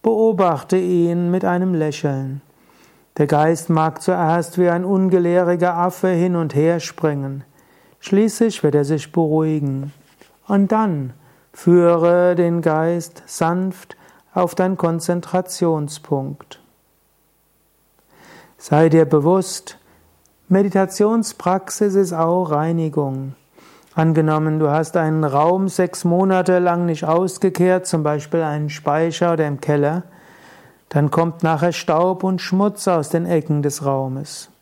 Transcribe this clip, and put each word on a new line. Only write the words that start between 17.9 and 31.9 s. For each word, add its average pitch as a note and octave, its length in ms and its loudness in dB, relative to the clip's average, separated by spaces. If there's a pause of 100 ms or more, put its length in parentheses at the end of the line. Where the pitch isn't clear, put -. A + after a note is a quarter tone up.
Sei D#3+ 300 4
dir D#3+ 180 4
bewusst, D#3+ 720 0 (680)
Meditationspraxis G3 1500 0
ist F#3 160 2
auch E3 400 0
Reinigung. D3 840 -2 (640)
Angenommen, D#3 640 2
du D3+ 100 2
hast D#3 260 -2
einen D#3 280 0
Raum E3+ 440 2
sechs F3+ 360 -4
Monate F#3 560 2
lang F3 260 0
nicht E3 180 -4
ausgekehrt, F3+ 800 0
zum D#3+ 180 -2
Beispiel D3+ 380 -2
einen D3+ 280 -4
Speicher E3 600 -2
oder D#3+ 160 0
im C#3 120 -6
Keller, D3 440 0 (840)
dann C#3+ 220 0
kommt E3 320 -2
nachher D#3+ 300 0
Staub F3+ 500 -2